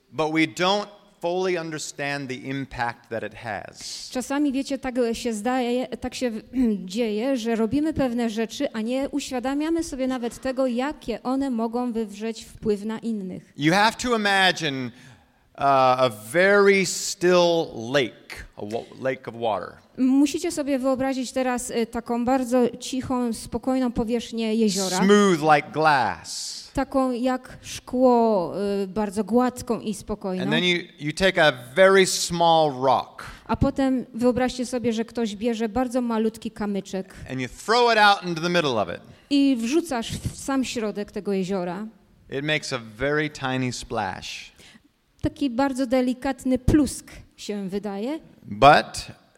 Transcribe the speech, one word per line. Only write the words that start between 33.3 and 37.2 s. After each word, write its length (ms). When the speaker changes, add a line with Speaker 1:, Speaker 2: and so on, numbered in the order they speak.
Speaker 2:
A 100
potem 580
wyobraźcie 520
sobie, 260
że 120
ktoś 320
bierze 320
bardzo 320
malutki 500
kamyczek 640